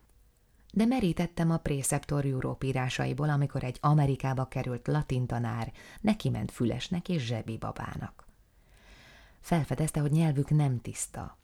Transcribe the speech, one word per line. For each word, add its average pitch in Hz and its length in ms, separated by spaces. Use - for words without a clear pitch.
De 208 120
merítettem 175 680
a 165 60
Préceptor 143 680
Europe 131 420
írásaiból, 131 640
amikor 139 340
egy 127 160
Amerikába 135 680
került 127 380
latin 139 400
tanár 117 460
neki 214 280
ment 120 220
Fülesnek 123 580
és 165 160
Zsebi 113 340
babának. - 680
Felfedezte, 156 600
hogy 147 100
nyelvük 151 400
nem 143 300
tiszta, - 640